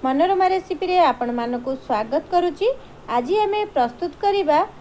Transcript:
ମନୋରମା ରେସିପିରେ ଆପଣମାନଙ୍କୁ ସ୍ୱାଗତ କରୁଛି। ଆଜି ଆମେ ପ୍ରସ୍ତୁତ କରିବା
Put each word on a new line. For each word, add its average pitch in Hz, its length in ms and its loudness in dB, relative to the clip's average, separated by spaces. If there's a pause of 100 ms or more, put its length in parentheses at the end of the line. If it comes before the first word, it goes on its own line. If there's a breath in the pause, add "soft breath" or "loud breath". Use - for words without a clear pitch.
ମନୋରମା 359 480 2
ରେସିପିରେ 370 440 -2 (120)
ଆପଣମାନଙ୍କୁ 240 640 -4 (140)
ସ୍ୱାଗତ 226 360 -2 (100)
କରୁଛି। 349 360 0 (480 loud breath)
ଆଜି 254 260 0
ଆମେ 415 180 0 (140)
ପ୍ରସ୍ତୁତ 262 380 -2 (100)
କରିବା 381 380 2 (200)